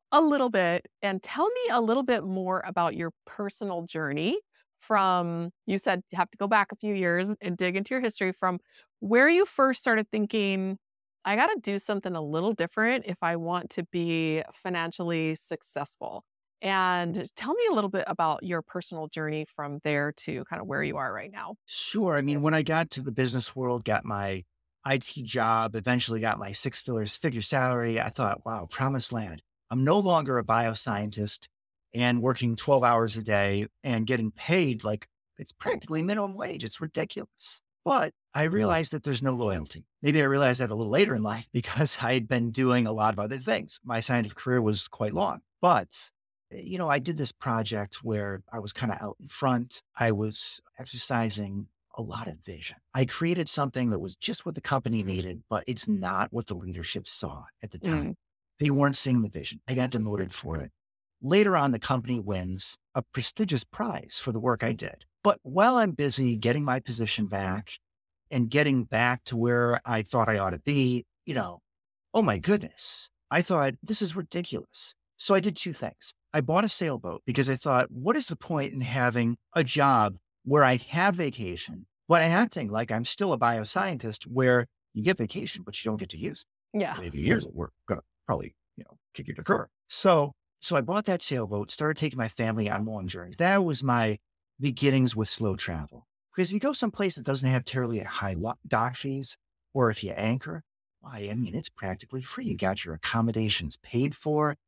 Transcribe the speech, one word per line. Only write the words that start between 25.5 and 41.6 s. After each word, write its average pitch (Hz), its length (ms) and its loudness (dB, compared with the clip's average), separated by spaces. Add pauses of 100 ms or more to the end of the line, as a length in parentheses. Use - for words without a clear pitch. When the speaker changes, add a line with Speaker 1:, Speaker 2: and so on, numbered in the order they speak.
Speaker 2:
eventually 113 460 0
got 107 180 2
my 101 140 -8
six - 280 -6
figures, 113 360 -4
figure 120 260 -2
salary, 123 580 0
I - 100 -2
thought, 104 360 -2
"Wow, 107 240 -6
promised 131 420 -2
land." 104 300 -6 (260)
I'm 127 160 0
no 160 140 6
longer 160 400 2
a 110 60 0
bioscientist 107 1040 -2 (440)
and 120 300 2
working 120 340 0
twelve 135 280 4
hours 113 320 4
a 110 60 -6
day 101 440 2 (160)
and 113 240 0
getting 117 240 2
paid 156 540 2
like 107 240 -4 (300)
it's - 140 -14
practically - 500 -4
minimum 196 320 -2
wage. 170 300 -8
It's - 160 -10
ridiculous. - 800 -8 (220)
But 233 280 2 (220)
I 151 100 2
realized 170 480 2
that 156 120 -4
there's 131 180 0
no 131 120 2
loyalty. 92 520 -2 (160)
Maybe 151 180 4
I 143 40 6
realized 139 360 4
that 117 100 0
a 107 40 -4
little 107 160 -2
later 165 240 4
in 107 80 0
life 110 260 -4
<laughs> - 40 -20
because - 480 0